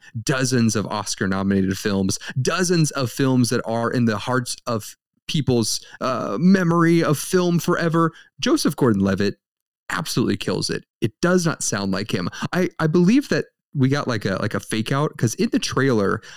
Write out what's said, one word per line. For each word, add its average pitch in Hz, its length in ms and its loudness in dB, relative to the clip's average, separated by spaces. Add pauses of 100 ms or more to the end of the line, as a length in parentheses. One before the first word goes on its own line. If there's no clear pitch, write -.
(240)
dozens 127 520 0
of 104 100 0
Oscar 104 420 -4
nominated 95 480 0
films, 98 440 -2 (200)
dozens 170 520 0
of 131 200 -4
films 131 380 2
that 123 160 0
are 117 240 -2
in 123 160 0
the 110 120 2
hearts 123 380 -4 (120)
of 113 280 -6 (320)
people's, 123 560 0 (160)
uh, 113 400 -4
memory 170 640 4
of 143 140 2
film 180 400 0
forever. 165 540 0 (280)
Joseph 254 360 0
Gordon-Levitt 98 640 2 (500)
absolutely 101 480 -2
kills 101 320 -4
it. - 160 -6 (160)
It - 200 -4
does 180 220 2
not 165 200 -4
sound 98 280 -4
like 95 220 -4
him. 90 160 -4 (240)
I, 180 240 0
I - 80 -2
believe 180 440 4
that - 160 0 (300)
we 131 120 4
got, 143 200 0
like, 113 180 -4
a, 95 160 0
like, 104 140 -2
a 101 40 -2
fake 110 320 -4
out, 143 240 -2
'cause - 200 0
in - 140 -2
the 262 100 0
trailer, 107 640 0 (140)